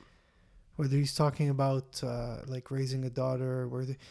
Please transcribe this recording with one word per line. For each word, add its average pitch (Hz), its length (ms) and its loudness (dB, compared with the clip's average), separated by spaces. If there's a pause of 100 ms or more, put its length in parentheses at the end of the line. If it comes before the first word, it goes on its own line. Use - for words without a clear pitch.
(760)
Whether 139 180 2
he's 143 200 4
talking 147 340 4
about, 135 520 0
uh, 120 360 -4 (100)
like, 127 240 -8
raising 131 320 -2
a 131 60 -2
daughter, 127 540 0
or 123 40 -4
whether, 127 300 -4 (140)